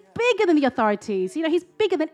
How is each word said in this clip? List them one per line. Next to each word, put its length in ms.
bigger 300
than 120
the 100
authorities. 680
You 80
know, 80
he's 140
bigger 320
than 180